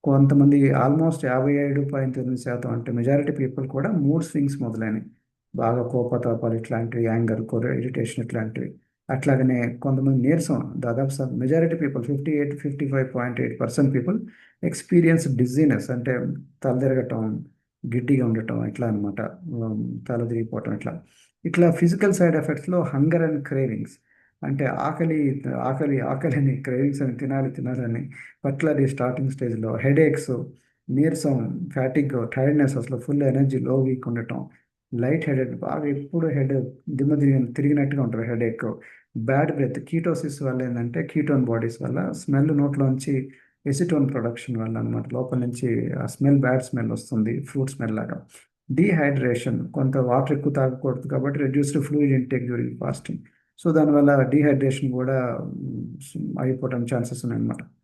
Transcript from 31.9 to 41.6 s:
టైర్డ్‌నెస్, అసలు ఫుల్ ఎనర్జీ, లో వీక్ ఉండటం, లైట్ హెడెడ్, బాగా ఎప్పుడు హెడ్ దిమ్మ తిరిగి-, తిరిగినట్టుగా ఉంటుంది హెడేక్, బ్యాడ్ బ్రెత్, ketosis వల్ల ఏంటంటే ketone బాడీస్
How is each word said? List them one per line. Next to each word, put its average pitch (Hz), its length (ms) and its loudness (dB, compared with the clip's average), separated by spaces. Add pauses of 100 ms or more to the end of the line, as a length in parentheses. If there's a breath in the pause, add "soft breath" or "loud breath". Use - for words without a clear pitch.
టైర్డ్‌నెస్, 139 400 4
అసలు 120 200 -4
ఫుల్ 143 260 0
ఎనర్జీ, 135 360 4
లో 127 220 2
వీక్ 131 260 0
ఉండటం, 120 380 -4 (480 soft breath)
లైట్ 139 360 0
హెడెడ్, 127 300 -2
బాగా 151 260 -4
ఎప్పుడు 143 420 -2
హెడ్ 135 380 0 (240)
దిమ్మ 143 260 0
తిరిగి-, 135 380 4
తిరిగినట్టుగా 139 500 2
ఉంటుంది 113 240 -2
హెడేక్, 117 380 -2 (520 loud breath)
బ్యాడ్ 139 380 2
బ్రెత్, 127 240 -2
ketosis 160 640 -4
వల్ల 127 200 -2
ఏంటంటే 120 440 -4 (100)
ketone 139 280 2
బాడీస్ 117 360 -2